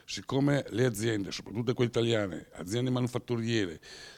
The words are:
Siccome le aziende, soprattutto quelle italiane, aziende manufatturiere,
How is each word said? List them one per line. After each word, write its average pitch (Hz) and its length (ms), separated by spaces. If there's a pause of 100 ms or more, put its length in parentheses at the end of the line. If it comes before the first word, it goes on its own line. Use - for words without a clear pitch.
Siccome 139 680
le 113 160
aziende, 110 460
soprattutto 117 440
quelle 123 160
italiane, 107 600
aziende 117 360
manufatturiere, 117 880 (380)